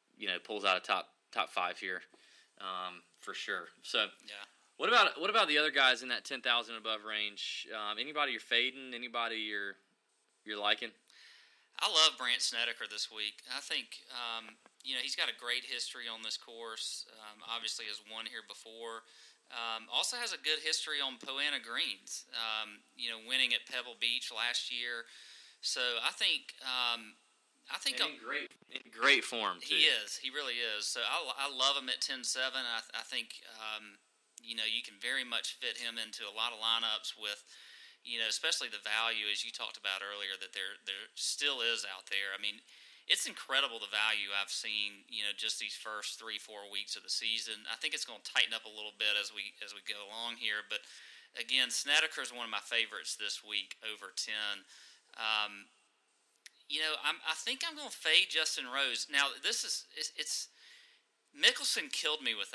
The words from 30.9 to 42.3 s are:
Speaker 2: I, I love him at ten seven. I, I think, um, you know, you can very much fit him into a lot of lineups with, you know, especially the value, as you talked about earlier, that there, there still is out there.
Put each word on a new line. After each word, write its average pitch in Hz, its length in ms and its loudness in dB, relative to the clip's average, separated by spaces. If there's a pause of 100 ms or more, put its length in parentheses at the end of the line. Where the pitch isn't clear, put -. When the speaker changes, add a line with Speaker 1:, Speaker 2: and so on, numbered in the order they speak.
Speaker 2:
I, 139 460 -2
I - 20 -8
love 135 240 4
him 131 160 -2
at - 80 -2
ten 131 240 -2
seven. 131 400 0
I, 117 160 -2 (160)
I 113 80 -4
think, 113 380 -6 (180)
um, 107 400 -8 (400)
you 117 160 4
know, 110 140 2
you 113 100 4
can 117 220 -8
very 127 260 2
much - 320 0
fit 113 160 0
him 117 240 -4
into 110 240 -6
a 101 80 -6
lot 113 240 0
of 107 60 -10
lineups 113 580 2
with, 104 220 -4 (640)
you 117 160 -4
know, 113 80 2
especially - 400 0
the 104 160 -8
value, 110 480 2
as 101 80 0
you 113 80 -6
talked 107 320 -8
about 98 240 0
earlier, 101 320 -4
that 95 160 -12
there, 98 320 -6
there 98 320 -8
still 139 480 0
is 117 240 2
out 92 240 -8
there. 98 240 0